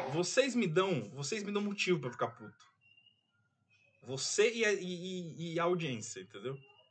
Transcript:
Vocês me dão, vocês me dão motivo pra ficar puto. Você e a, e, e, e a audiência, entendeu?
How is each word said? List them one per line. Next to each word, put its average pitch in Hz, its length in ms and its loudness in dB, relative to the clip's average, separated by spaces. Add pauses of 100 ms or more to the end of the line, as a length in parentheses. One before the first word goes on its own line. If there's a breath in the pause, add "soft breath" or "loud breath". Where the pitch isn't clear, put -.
(100)
Vocês 226 440 2
me 226 120 2
dão, 165 480 2
vocês 170 280 -4
me 196 80 -6
dão 202 120 0
motivo 202 360 0
pra 131 120 -4
ficar 120 180 -2
puto. - 380 -14 (1400)
Você 165 500 2
e 226 120 2
a, 208 80 4
e, 180 80 0
e, 175 720 -6
e 170 60 2
a - 40 2
audiência, 143 560 -2
entendeu? 107 380 -10 (320)